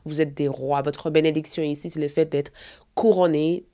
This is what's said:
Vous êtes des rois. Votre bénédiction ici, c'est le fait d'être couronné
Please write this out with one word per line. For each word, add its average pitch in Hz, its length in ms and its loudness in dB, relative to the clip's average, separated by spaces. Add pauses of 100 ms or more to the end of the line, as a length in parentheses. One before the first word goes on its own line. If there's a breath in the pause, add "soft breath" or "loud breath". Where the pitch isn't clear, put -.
Vous 151 140 -4
êtes 147 140 0
des 143 140 -2
rois. 139 340 -2
Votre 147 300 -4
bénédiction 156 500 2
ici, 147 300 -4
c'est 156 80 -6
le 147 80 0
fait 156 180 0
d'être 143 260 -4 (440 loud breath)
couronné 175 800 2